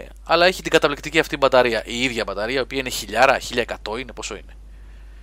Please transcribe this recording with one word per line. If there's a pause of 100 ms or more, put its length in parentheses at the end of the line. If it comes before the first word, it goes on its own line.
(260)
αλλά
έχει
την
καταπληκτική
αυτή
μπαταρία,
η
ίδια
μπαταρία,
η
οποία
είναι
χιλιάρα,
χίλια
εκατό
είναι,
πόσο
είναι. (680)